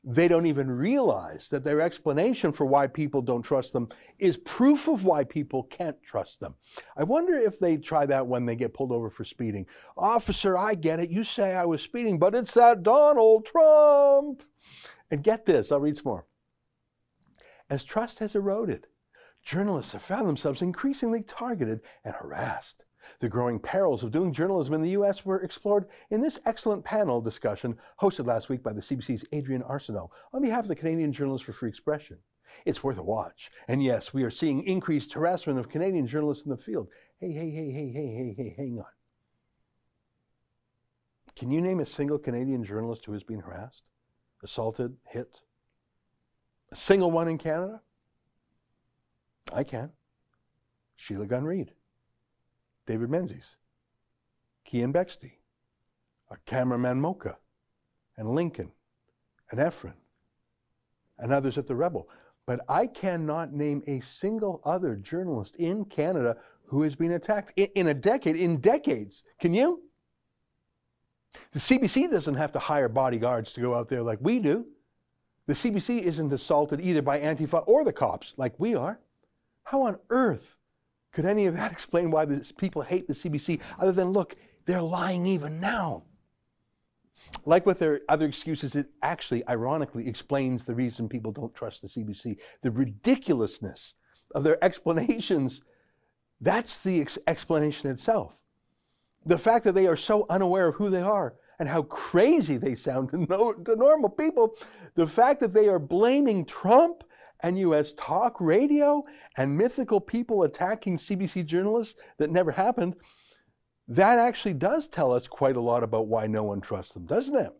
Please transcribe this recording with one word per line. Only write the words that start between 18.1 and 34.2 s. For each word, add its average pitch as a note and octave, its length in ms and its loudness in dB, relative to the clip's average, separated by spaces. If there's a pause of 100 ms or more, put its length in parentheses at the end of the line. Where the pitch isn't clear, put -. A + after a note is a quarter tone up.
has G#3+ 160 -6
eroded, G3+ 520 -2 (560)
journalists F3+ 500 -4
have G2+ 100 -14
found G#3+ 260 -2
themselves C#3+ 320 -2
increasingly A3+ 600 -2
targeted D#3+ 580 -6 (240)
and - 100 -10
harassed." - 680 -10 (360)
The A#2+ 80 -2
growing A#2+ 300 0
perils C#3+ 440 0
of A#2 80 -6
doing E3 220 0
journalism D#3 420 -2
in D#3 80 0
the E3+ 80 -2
U G3+ 140 0
S G3 200 -2
were F#3+ 160 -2
explored G3+ 460 -2 (240)
in G#3+ 100 0
this D4 240 -2
excellent A3 400 -2
panel F3 360 0
discussion A2+ 560 -6 (240)
hosted F#3+ 260 2
last A2+ 220 0
week C3 140 -4
by A2+ 100 -4
the G#2 100 -8
C - 120 -6
B B2 80 -8
C's A#2+ 220 -6 (100)
Adrienne C3 280 -4
Arsenault A2 480 -8 (220)
on C4+ 100 -2
behalf A#3+ 200 0
of G#3+ 60 -8
the E3 80 -4
Canadian D#3+ 360 -2
Journalists C3+ 340 -4
for A2+ 60 -12
Free A#2+ 160 -8
Expression. - 500 -6 (460)
It's - 200 -2
worth C3 140 -4
a F2+ 40 -10
watch. G2+ 480 -6 (160)
And C3 160 0
yes, A#2+ 320 -2
we C3+ 80 0